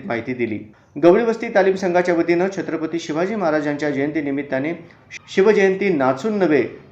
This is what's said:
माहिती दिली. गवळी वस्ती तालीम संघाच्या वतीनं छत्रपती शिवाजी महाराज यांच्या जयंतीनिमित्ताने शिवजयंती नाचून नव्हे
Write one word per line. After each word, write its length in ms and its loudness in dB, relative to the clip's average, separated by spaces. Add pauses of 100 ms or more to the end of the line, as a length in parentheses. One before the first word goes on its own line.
माहिती 300 -6
दिली. 240 -4 (440)
गवळी 220 6
वस्ती 300 -2
तालीम 200 4
संघाच्या 400 0
वतीनं 320 2 (100)
छत्रपती 420 -6
शिवाजी 360 -4
महाराज 320 -2
यांच्या 240 -2
जयंतीनिमित्ताने 840 -4 (600)
शिवजयंती 540 4
नाचून 500 0
नव्हे 240 4 (300)